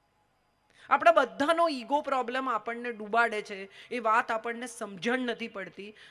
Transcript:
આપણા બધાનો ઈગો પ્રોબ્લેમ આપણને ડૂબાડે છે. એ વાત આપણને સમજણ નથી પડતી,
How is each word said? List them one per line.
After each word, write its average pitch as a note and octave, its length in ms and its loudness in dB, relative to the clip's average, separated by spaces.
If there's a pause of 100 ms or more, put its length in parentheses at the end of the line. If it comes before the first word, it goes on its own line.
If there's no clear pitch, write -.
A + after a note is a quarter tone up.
(880)
આપણા D#4 220 8
બધાનો D4+ 580 4
ઈગો C4 320 -2
પ્રોબ્લેમ C4 480 -2
આપણને A#3 420 -4
ડૂબાડે G#3+ 500 0
છે. G3 280 -12 (220)
એ B3 80 -4
વાત A3+ 320 2
આપણને A#3 360 -6
સમજણ G#3+ 520 -4
નથી A#3 280 -4
પડતી, G3 480 -14 (160)